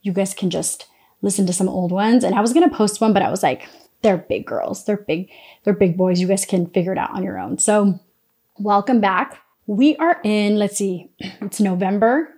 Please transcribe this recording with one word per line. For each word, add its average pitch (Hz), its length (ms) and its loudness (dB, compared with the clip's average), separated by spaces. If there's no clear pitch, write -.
you 196 80 -4
guys 190 240 -2
can 180 160 -2
just - 340 -6
listen 196 240 0
to 180 60 -2
some 185 140 -2
old 180 240 -2
ones. 214 320 4
And 190 120 0
I 208 60 2
was 233 120 0
gonna 339 160 6
post 208 320 0
one, 220 120 4
but 196 100 4
I - 80 0
was 185 100 -2
like, - 260 -2
"They're 196 140 4
big - 280 -6
girls. - 400 -6
They're 208 120 -2
big, 185 340 -6
they're 202 100 2
big 180 240 2
boys. 185 240 2
You 185 60 0
guys 196 180 -2
can 175 220 -2
figure 180 240 -2
it - 80 -4
out - 160 -6
on 190 80 -4
your - 160 -8
own." - 180 -8
So 202 420 2
welcome 208 420 2
back. 190 380 -2
We 262 300 2
are 330 280 0
in, 208 360 2
let's 202 180 -2
see, 190 360 -6
<clears throat> - 40 -20
it's - 420 -12
November. 202 800 2